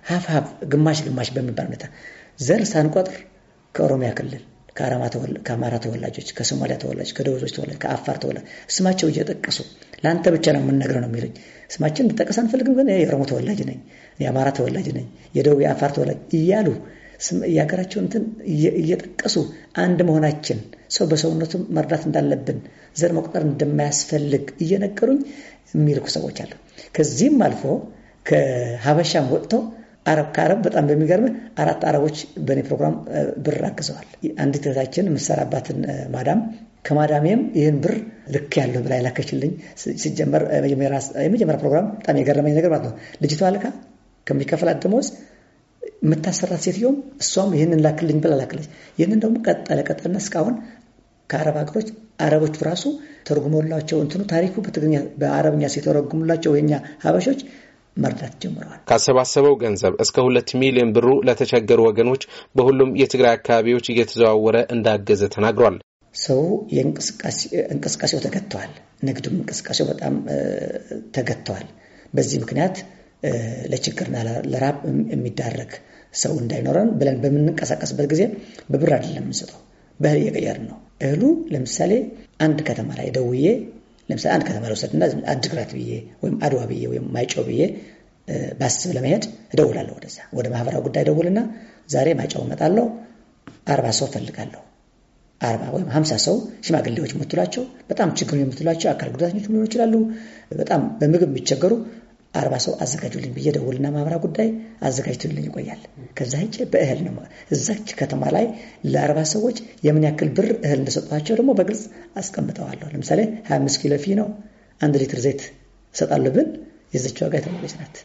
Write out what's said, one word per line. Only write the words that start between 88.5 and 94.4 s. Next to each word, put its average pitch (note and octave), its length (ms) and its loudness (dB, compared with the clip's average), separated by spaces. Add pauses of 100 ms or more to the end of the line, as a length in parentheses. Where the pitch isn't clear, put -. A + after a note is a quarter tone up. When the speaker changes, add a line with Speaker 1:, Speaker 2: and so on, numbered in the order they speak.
Speaker 1:
ባስብ B2+ 360 -2
ለመሄድ C#3 320 0 (260)
እደውላለሁ። - 440 2
ወደዛ - 240 -18 (160)
ወደ A#2+ 160 -2
ማህበራዊ B2 340 -2
ጉዳይ D3 220 0
ደውልና E3+ 340 2 (480)
«ዛሬ C3+ 260 2
ማይጨው - 280 -4
እመጣለሁ፣ G3+ 440 2 (800)
አርባ B2+ 240 2
ሰው C3+ 160 0
እፈልጋለሁ።» - 540 -10 (800)